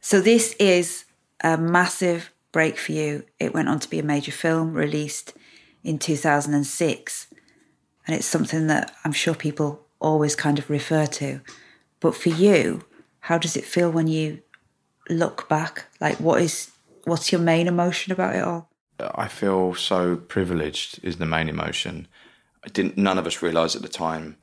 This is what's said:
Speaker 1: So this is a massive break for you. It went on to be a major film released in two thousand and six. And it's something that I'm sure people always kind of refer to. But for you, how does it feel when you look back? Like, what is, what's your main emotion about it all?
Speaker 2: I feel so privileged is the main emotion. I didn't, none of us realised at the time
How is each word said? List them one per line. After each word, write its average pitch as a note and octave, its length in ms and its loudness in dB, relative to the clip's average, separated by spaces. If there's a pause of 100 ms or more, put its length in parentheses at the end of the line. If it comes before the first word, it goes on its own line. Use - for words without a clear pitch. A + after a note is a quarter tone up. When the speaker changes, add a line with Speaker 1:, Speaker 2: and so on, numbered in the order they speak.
Speaker 1:
So G3 200 4
this A3+ 380 6
is F3+ 460 4 (360)
a E3 160 4
massive F3 720 0 (200)
break D#3+ 260 2
for - 140 -8
you. D3+ 320 -4 (160)
It - 140 -2
went - 160 0
on D#3 100 0
to - 100 -8
be E3 100 -2
a D3+ 40 -2
major D3 280 -2
film E3 420 0
released D3+ 600 -4 (500)
in D#3 140 -4
two D#3 180 -2
thousand D3 380 2
and C#3+ 140 2
six. - 600 -4 (800)
And D#3+ 80 -2
it's - 120 -4
something D#3+ 400 0
that - 360 0
I'm D3+ 100 -2
sure E3 200 0
people D3+ 500 -4 (160)
always D3+ 360 2
kind C#3+ 240 0
of C#3+ 100 -10
refer D3+ 380 0
to. C#3 340 -6 (580)
But D#3+ 160 0
for - 140 0
you, E3 540 4 (380)
how E3 180 0
does E3 180 -4
it - 80 -8
feel F3 240 2
when D#3+ 160 2
you D#3 380 -2 (680)
look - 400 -2
back? D#3+ 360 -2 (140)
Like, D3+ 200 -2
what D#3+ 200 4
is, - 300 -2 (360)
what's E3 260 0
your F3 100 2
main E3 260 4
emotion F3 460 0
about F#3 220 -2
it - 80 0
all? E3+ 260 -6 (300)
Speaker 2:
I - 280 -6
feel F#2+ 460 0
so F2+ 440 0
privileged E2+ 840 -4
is E2+ 160 -6
the E2+ 80 -4
main D#2+ 240 0
emotion. D#2 580 -6 (560)
I - 40 -18
didn't, - 280 -2
none G2 220 2
of F2 80 -2
us E2+ 160 -6
realised E2 340 2
at - 60 -8
the - 60 -10
time D#2+ 560 -6